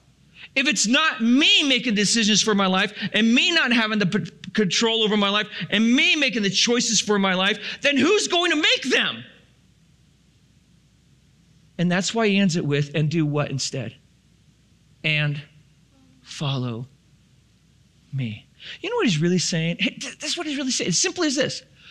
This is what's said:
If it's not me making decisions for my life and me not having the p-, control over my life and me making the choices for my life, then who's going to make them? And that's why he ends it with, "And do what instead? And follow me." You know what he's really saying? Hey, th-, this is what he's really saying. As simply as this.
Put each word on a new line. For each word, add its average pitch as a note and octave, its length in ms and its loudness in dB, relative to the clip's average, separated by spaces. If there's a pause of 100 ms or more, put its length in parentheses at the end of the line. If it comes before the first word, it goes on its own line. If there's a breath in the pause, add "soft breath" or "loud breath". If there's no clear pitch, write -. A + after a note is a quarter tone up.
(540 loud breath)
If C#4 140 0
it's C#4+ 180 0
not C#4+ 340 2
me D#4 440 4
making B3 320 0
decisions G#3 440 2
for G#3+ 140 2
my G3 120 2
life F#3 280 0 (180 loud breath)
and A3+ 220 2
me E4+ 180 2
not D4+ 200 0
having A3 260 0
the G3+ 80 0
p-, G#3 240 -2 (240)
control A3+ 480 0
over G#3+ 120 2
my G3+ 140 2
life G#3 180 0 (220 loud breath)
and A3+ 260 2
me E4 220 2
making B3+ 260 0
the G3 80 0
choices A#3+ 480 0
for G#3 200 0
my F#3+ 160 2
life, G3 240 0 (240 loud breath)
then C#4+ 160 2
who's F4+ 280 4
going F4 260 0
to D#4 40 0
make G#4+ 280 2
them? A3+ 380 0 (2500)
And F3 160 0
that's F#3 220 -2
why A3+ 140 2
he G3 100 2
ends F#3+ 180 4
it F3 80 -2
with, C#3+ 300 0
"And D3+ 160 0
do D#3+ 160 2
what D3 240 -2
instead? B2+ 460 -6 (1080)
And D3+ 380 0 (800)
follow B2+ 680 -6 (1300)
me." A#2 320 -6 (340 loud breath)
You - 80 -8
know A#4 80 -4
what G#4+ 100 2
he's E3 140 2
really F3 180 2
saying? E3 400 -2
Hey, G#3 120 -2
th-, - 300 -14
this D4+ 100 -8
is - 80 -6
what E4+ 80 -6
he's D4 100 -6
really C4 140 -4
saying. - 180 -2
As F3+ 100 0
simply F4+ 280 -2
as C4 100 -2
this. - 260 -4 (280 loud breath)